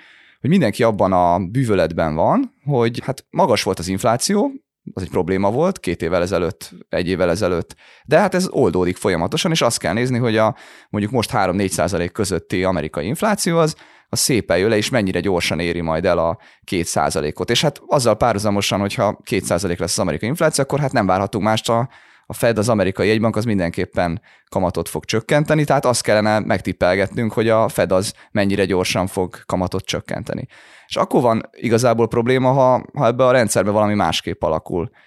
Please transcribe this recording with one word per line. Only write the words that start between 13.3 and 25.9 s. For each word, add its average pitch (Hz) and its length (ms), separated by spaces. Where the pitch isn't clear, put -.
az, 156 180
az - 100
szépen 104 380
jön - 120
le, 110 80
és 104 120
mennyire 95 300
gyorsan 87 400
éri 85 220
majd 82 240
el 87 120
a 85 200
két 82 220
százalékot. 76 640
És - 120
hát 147 260
azzal 117 300
párhuzamosan, 101 640
hogyha 101 440
két 98 200
százalék 87 360
lesz 90 120
az - 80
amerikai 90 300
infláció, 156 340
akkor 139 160
hát 139 140
nem 113 120
várhatunk 95 380
mást, 110 260
a, 117 200
a - 80
Fed, 117 240
az 107 120
amerikai 95 380
jegybank 110 280
az 110 100
mindenképpen 90 760
kamatot 90 400
fog - 160
csökkenteni, 151 580
tehát 143 220
azt 123 160